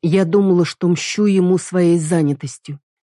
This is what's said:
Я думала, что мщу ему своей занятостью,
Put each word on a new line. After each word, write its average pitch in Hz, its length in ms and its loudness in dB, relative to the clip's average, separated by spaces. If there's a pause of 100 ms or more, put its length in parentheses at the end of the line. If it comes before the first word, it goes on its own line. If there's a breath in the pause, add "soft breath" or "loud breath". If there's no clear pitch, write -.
Я 180 240 2
думала, 180 400 2
что - 240 -4
мщу 190 360 -2
ему 185 320 2
своей 175 400 0
занятостью, 151 840 -4 (300)